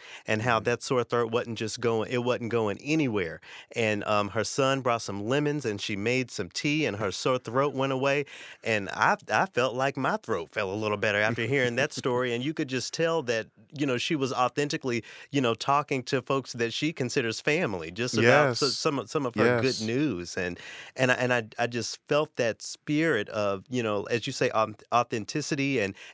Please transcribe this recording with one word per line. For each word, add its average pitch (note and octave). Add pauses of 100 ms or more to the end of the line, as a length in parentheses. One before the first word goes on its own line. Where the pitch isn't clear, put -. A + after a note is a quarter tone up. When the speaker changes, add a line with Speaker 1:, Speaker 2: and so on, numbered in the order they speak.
(280)
Speaker 1:
and A2
how A#2
Speaker 2:
Mm-hmm. A2
Speaker 1:
that A#2+
sore B2
throat A#2+
wasn't A2+
just A2
going, A2+
it B2
wasn't A#2+
going G#2+
anywhere. A2 (360)
And, G#2+
um, G#2
her G#2+
son C3+
brought A#2+
some G2+
lemons D3
and G#2
she -
made A#2+
some F#2
tea D3+
and G#2
her G2+
sore B2+
throat C3
went C3+
away. C#3 (400)
And G#2
I, G#2 (160)
I A#2
felt A#2+
like C3
my D3
throat F2+
felt G#2
a -
little G#2+
better G#2
after A#2
hearing B2
that C#3
Speaker 2:
<laughs> -
Speaker 1:
story. B2
And A#2+
you D#3
could D#3
just B2+
tell E3
that, A#2 (300)
you C#3+
know, B2+
she E3
was C3
authentically, B2+ (280)
you C#3
know, A#2
talking C#3
to C3
folks C3+
that A#2
she D3+
considers A#2+
family, A2+
just A2+
about B2+
so-, D3
Speaker 2:
Yes. B2
Speaker 1:
some C#3+
of, G#2+
some D3
of A#2
her A#2
good A#2+ (140)
Speaker 2:
Yes. -
Speaker 1:
news. A2+
And, F2+ (380)
and B2+
I, B2
and B2
I, A#2+ (160)
I A#2+
just A#2+ (100)
felt D3
that A#2
spirit D3
of, G2
you B2
know, G#2
as A#2
you C3
say, C3
au-, G#2+ (200)
authenticity C3+
and, G2 (200)